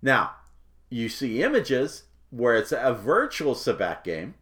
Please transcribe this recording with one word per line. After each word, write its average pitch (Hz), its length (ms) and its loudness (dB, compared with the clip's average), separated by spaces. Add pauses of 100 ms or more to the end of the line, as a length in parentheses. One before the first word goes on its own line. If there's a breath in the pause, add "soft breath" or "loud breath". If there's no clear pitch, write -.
Now, 131 320 2 (540)
you 117 200 -4
see 117 320 -4
images 147 640 0 (260)
where 120 260 2
it's 107 160 2
a 131 220 2
virtual 147 640 0
sabacc 92 480 -2
game. 87 380 -8